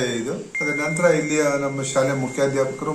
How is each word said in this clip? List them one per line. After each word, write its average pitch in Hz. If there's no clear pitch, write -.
ಇದು. 131
ಅದರ 147
ನಂತರ 175
ಇಲ್ಲಿಯ 151
ನಮ್ಮ 139
ಶಾಲೆ 135
ಮುಖ್ಯಾಧ್ಯಾಪಕರು 139